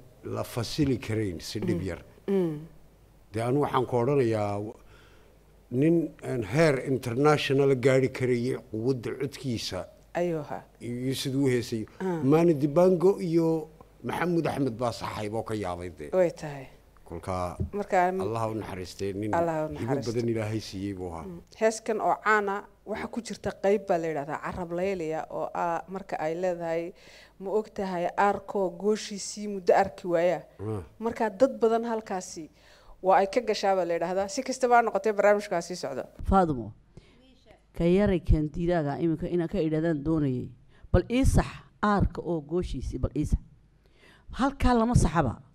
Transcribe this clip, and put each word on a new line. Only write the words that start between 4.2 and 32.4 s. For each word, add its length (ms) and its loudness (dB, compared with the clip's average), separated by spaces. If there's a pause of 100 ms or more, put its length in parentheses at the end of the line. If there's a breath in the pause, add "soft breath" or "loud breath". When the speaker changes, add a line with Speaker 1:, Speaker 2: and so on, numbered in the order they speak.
Speaker 1:
w-, 140 -8 (960 soft breath)
nin 420 2 (100)
aan 200 -4
heer 320 4 (100)
international 920 2
gaari 340 4
karayay 480 -2 (140)
quwadda 480 -2
codkiisa 680 -6 (260)
Speaker 2:
Ayuu 260 -2
ahaa. 240 -10 (180)
Speaker 1:
iyo 340 -4
siduu 300 -2
u 20 4
heesay. 380 0 (140)
Speaker 2:
Ah. 240 -2
Speaker 1:
Mani 300 6
Dibango 680 4
iyo 480 2 (340)
Maxamuud 440 0
Axmed 300 -2
baa 140 0
saxay 380 -6
boo 140 -4
ka 120 -6
yaabay 340 -4
dee. 240 -12
Speaker 2:
Way 180 4
tahay. 360 -12 (360)
Speaker 1:
Kolka, 540 -6 (160)
Speaker 2:
Marka, 360 0
Speaker 1:
Allah 420 -2
u 40 -6
naxariistay, 580 -8
nin 200 -4
Speaker 2:
Allah 320 0
u 80 -8
Speaker 1:
hibo 60 -10
Speaker 2:
naxariisto. 340 -4
Speaker 1:
badan 160 -2
Ilaahay 300 -2
siiyey 340 -8
buu 180 -8
ahaa. 140 -10
Speaker 2:
Mm. 160 -14 (180)
Heeskan 420 0
oo 220 2
caana, 400 0 (220)
waxa 220 -8
ku 140 -8
jirta 300 -8 (120)
qayb 240 2
baa 100 2
la 100 -2
yidhaahdaa 360 -4
carab 280 -6
leylaya 600 -4
oo 220 -6
ah, 340 -2
marka 320 -10
ay 160 -2
leedahay, 580 -4 (460 loud breath)
"Ma 120 -8
og 220 0
tahay 340 -4 (100)
aarkoo 520 0
gooshiisii 800 -4
muddo 260 2
arki 340 0
waaya?" 360 2 (160)
Speaker 1:
Ah. 240 -6 (160)
Speaker 2:
Marka 300 -2
dad 300 2
badan 260 2
halkaasi 640 -8 (520 soft breath)